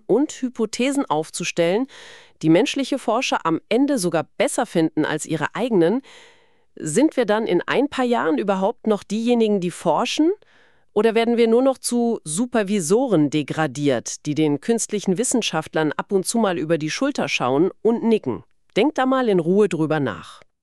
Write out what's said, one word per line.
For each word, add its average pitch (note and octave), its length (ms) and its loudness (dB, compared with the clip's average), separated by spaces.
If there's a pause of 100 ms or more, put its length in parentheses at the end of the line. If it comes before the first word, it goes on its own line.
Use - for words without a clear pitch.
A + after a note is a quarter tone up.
und C4 260 0
Hypothesen B3+ 720 -4
aufzustellen, E3+ 840 -2 (560)
die D#3+ 60 2
menschliche B3+ 500 2
Forscher - 480 -2
am D#3+ 200 0
Ende C4+ 300 2
sogar E3+ 400 -2
besser B3 300 0
finden D#3+ 380 0
als D#3 200 -4
ihre D#3 300 -4
eigenen, G#3 460 2 (760)
sind G3 420 0
wir B3 80 0
dann G#3 220 0
in E3+ 180 0
ein B3+ 240 0
paar B3+ 160 -2
Jahren B3 320 0
überhaupt G3 480 -2
noch G#3+ 180 0
diejenigen, A3 560 0
die F3 120 -4
forschen? A3+ 600 0 (600)
Oder G#3 220 2
werden A3+ 220 2
wir A#3 100 4
nur A3+ 140 4
noch C4 160 2
zu A#3 460 -2
Supervisoren G3 1080 0
degradiert, C#3+ 920 -2
die D3 100 -4
den D3 240 2
künstlichen G#3 580 -2
Wissenschaftlern D#3+ 760 -2
ab - 180 -6
und F#3+ 140 0
zu - 120 -4
mal F#3+ 220 0
über D#3+ 180 0
die D3+ 140 -4
Schulter C4+ 360 -4
schauen C3+ 440 0 (100)
und A3+ 220 0
nicken? F3+ 400 -2 (320)
Denk B3+ 200 2
da C4 100 0
mal C4 240 0
in F#3 100 4
Ruhe F#3 300 2
drüber D#3 300 -2
nach. - 420 -6 (220)